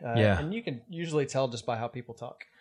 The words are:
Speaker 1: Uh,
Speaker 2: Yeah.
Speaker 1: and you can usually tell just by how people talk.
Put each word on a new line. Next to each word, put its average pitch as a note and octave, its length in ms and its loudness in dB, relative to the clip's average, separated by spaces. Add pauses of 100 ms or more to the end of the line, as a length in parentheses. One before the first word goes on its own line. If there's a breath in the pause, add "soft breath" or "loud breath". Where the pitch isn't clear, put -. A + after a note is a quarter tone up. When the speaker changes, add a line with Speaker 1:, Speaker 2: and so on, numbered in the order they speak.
Speaker 1:
Uh, A#2 120 -2
Speaker 2:
Yeah. G#2 220 6
Speaker 1:
and D#3+ 140 -2
you A3+ 80 -4
can C#3 280 -6
usually E3 360 0
tell C3+ 220 2
just A#2 180 -6
by A#2 120 0
how A#2 100 -2
people A#2+ 280 -10
talk. - 280 -12 (180 soft breath)